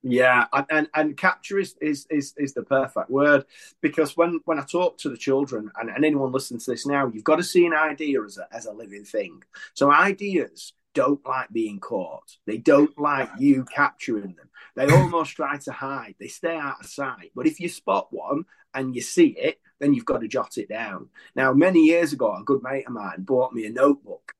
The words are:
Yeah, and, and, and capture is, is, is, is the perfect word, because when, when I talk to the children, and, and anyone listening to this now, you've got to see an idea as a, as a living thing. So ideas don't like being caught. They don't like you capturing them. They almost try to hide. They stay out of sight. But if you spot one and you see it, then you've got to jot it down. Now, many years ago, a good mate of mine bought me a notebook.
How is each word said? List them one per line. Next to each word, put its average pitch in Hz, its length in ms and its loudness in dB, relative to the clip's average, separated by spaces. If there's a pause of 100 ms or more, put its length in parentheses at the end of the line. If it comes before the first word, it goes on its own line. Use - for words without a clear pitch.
Yeah, 123 460 4
and, 135 180 0
and, 156 240 0
and 151 240 0
capture 196 400 -2
is, 196 220 -4
is, 151 300 -4
is, 143 260 -4
is 143 180 -6
the 120 100 -6
perfect 135 460 -2
word, 139 360 4 (340)
because 151 380 0
when, 170 260 2
when 160 160 -2
I 139 40 -8
talk 175 360 -2
to 147 100 -6
the 123 60 -10
children, 131 640 -2
and, 113 120 -8
and 117 140 -2
anyone 139 300 0
listening 123 260 -6
to - 120 -8
this 117 140 -6
now, 139 220 0
you've 107 160 -10
got 151 140 2
to 180 60 -2
see 180 220 4
an 165 80 0
idea 151 480 0
as 104 160 -14
a, - 160 -16
as 113 120 -14
a 107 80 -12
living 104 320 -18
thing. 95 360 -8 (320)
So 139 160 2
ideas 190 840 0 (200)
don't 139 320 0
like 131 280 -6
being 107 260 -4
caught. 92 560 -10 (100)
They 110 120 -6
don't 143 420 4
like 143 300 -2 (100)
you 135 240 4
capturing 110 720 -4
them. - 140 -20 (260)
They 131 140 0
almost 151 460 4
try 143 220 -6
to 143 140 -12
hide. 131 480 -10
They 101 80 -16
stay 165 300 -6
out 143 240 -8
of - 40 -20
sight. 131 500 -10
But 127 120 0
if 156 120 -2
you 170 100 -6
spot - 420 -2
one 90 340 -6 (280)
and 131 220 -6
you 120 60 -6
see 165 360 4
it, 147 220 -4 (200)
then 143 140 2
you've 120 120 -2
got 123 160 -2
to 113 60 -8
jot 117 300 -4
it 113 120 -8
down. 107 400 -10 (260)
Now, 131 180 0
many 170 320 6
years 160 280 4
ago, 113 220 -2
a 98 80 -14
good 135 180 0
mate 131 260 -6
of 123 60 -12
mine 95 300 -10
bought 127 300 0
me 113 120 -6
a 104 60 -10
notebook. 131 680 0